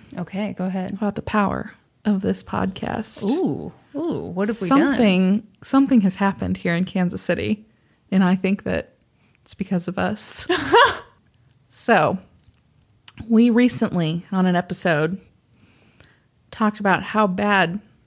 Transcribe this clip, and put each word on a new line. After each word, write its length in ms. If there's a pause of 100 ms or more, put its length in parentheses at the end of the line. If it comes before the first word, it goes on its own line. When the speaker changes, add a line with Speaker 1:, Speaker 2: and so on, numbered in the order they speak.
(160)
Speaker 1:
Okay, 400
go 80
ahead. 300
Speaker 2:
About 220
the 60
power 520 (320)
of 160
this 200
podcast. 880
Speaker 1:
Ooh, 420 (240)
ooh, 260
what 280
have 140
we 80
done? 80
Speaker 2:
Something, 680 (160)
something 380
has 140
happened 420
here 180
in 120
Kansas 340
City, 460 (440)
and 140
I 100
think 280
that 320 (480)
it's 100
because 340
of 120
us. 500
Speaker 1:
<laughs> 540 (680)
Speaker 2:
So, 480 (1120)
we 220
recently, 840
on 140
an 100
episode, 640 (1300)
talked 300
about 220
how 240
bad 540 (260)